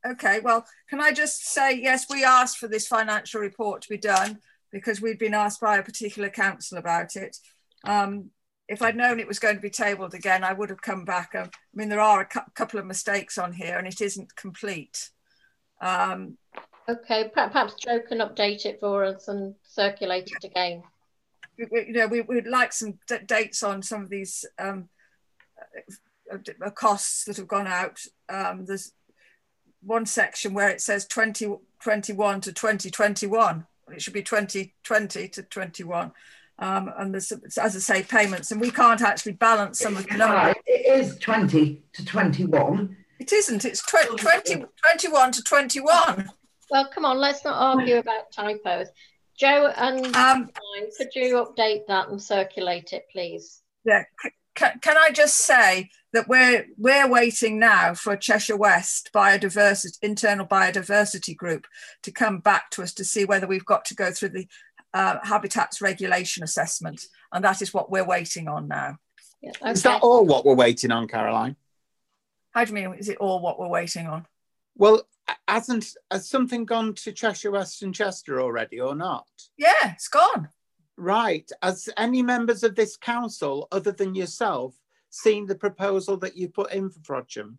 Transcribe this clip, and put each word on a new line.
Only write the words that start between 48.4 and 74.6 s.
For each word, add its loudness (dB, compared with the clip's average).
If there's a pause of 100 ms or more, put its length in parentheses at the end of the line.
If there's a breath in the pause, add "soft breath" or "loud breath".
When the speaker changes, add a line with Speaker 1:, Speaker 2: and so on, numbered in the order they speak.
Speaker 2:
Joe 6
and 0
Speaker 1:
Um, -4 (400)
Speaker 2:
Caroline, -10
could -6
you 0
update 0
that 0
and -10
circulate -4
it, -10
please? -10 (240)
Speaker 1:
Yeah. 4 (180)
C-, -8 (280)
c-, 2
can 4
I 8
just 4
say 4 (220 soft breath)
that 2
we're, 6 (120)
we're 4
waiting 2
now 6
for -2
Cheshire 0
West 2
biodiversity, 4
internal 0
biodiversity 0
group -6 (360 loud breath)
to -10
come -2
back 2
to -10
us -8
to -8
see 0
whether 0
we've -4
got 2
to -10
go -2
through -6
the, -10 (460 soft breath)
uh, 0
habitats -2
regulation -2
assessment, -6 (260 soft breath)
and -2
that 2
is -8
what -2
we're 0
waiting -4
on -8
now. -8 (440 soft breath)
Speaker 2:
Yeah, -16 (180)
Speaker 4:
Is -2
that 6
Speaker 2:
okay. 2
Speaker 4:
all 8
what 4
we're 8
waiting 4
on, -2
Caroline? -2 (960)
Speaker 1:
How 2
do -10
you -8 (140)
mean, -12
is -10
it -6
all 0
what -4
we're -8
waiting -4
on? -10 (500)